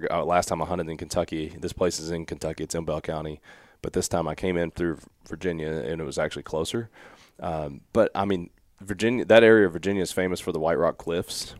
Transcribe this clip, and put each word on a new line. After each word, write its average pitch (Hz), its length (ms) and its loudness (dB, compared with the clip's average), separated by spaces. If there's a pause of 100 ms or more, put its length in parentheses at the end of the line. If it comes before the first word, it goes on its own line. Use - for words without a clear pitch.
uh, 82 180 0
last 87 220 2
time 85 140 -2
I 78 40 -2
hunted 85 240 -4
in 80 80 -8
Kentucky. 80 600 -4
This 87 140 -6
place 90 260 0
is 80 120 -10
in 82 140 -6
Kentucky. 80 380 -8
It's 76 120 -8
in 85 100 -4
Bell 76 160 -4
County. 78 380 -6 (440)
But - 100 -8
this 90 140 0
time 85 200 0
I 78 80 -4
came 92 220 -2
in 85 140 -2
through 85 260 -2 (300)
Virginia, 80 420 -4
and 80 320 -6
it - 20 -6
was 67 140 -8
actually 78 260 -2
closer. 95 460 -4 (500)
Um, 76 420 -6 (120)
but, 110 220 6
I 98 100 0
mean, 92 240 -2 (320)
Virginia, 104 440 -2
that 110 180 10
area 110 240 10
of 82 60 0
Virginia 95 280 0
is 85 100 -2
famous 92 280 -2
for - 120 -6
the 80 80 0
White 78 200 2
Rock 80 180 2
Cliffs, - 640 -6